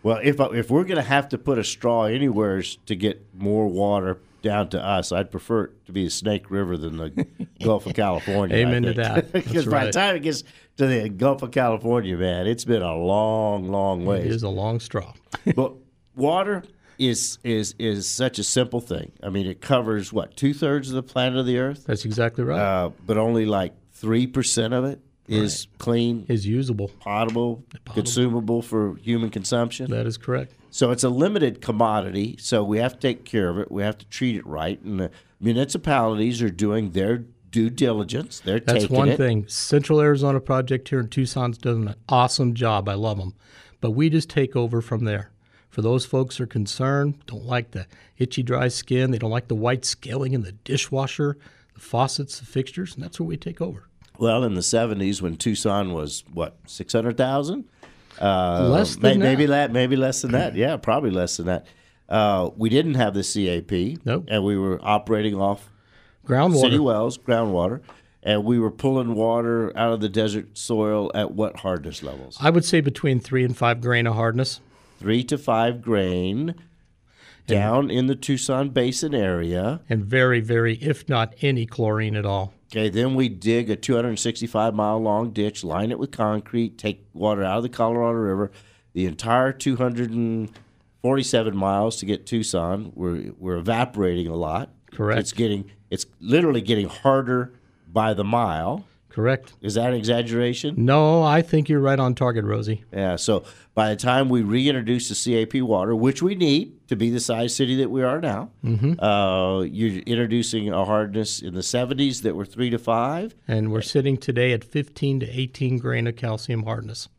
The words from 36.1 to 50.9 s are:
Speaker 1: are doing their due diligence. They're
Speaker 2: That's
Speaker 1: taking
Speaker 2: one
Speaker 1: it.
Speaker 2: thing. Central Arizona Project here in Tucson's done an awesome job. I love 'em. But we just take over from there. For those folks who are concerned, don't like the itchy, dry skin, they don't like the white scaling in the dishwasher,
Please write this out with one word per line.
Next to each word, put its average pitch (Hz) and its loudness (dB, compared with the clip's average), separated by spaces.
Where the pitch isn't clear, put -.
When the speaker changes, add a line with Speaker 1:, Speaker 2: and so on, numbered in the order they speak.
Speaker 1:
are 113 2
doing 104 0
their 107 0
due 117 2
diligence. 123 -2
They're 98 -2
Speaker 2:
That's 117 2
Speaker 1:
taking 127 0
Speaker 2:
one 139 4
Speaker 1:
it. 143 2
Speaker 2:
thing. 113 2
Central 147 2
Arizona 139 4
Project 131 -2
here 135 0
in 117 -2
Tucson's 123 -2
done 113 0
an 101 -6
awesome 123 4
job. 107 0
I 98 -2
love 107 -2
'em. 92 -8
But 117 0
we 147 4
just 156 2
take 135 0
over 117 0
from 117 -4
there. 101 -2
For - -6
those 123 2
folks 131 -2
who 127 -4
are 117 -4
concerned, 139 0
don't 117 -12
like 123 -4
the - -10
itchy, 127 -2
dry 127 0
skin, 127 0
they 117 0
don't 110 -2
like 120 -4
the 117 -2
white 120 0
scaling 131 -4
in 123 0
the 92 -8
dishwasher, 135 -2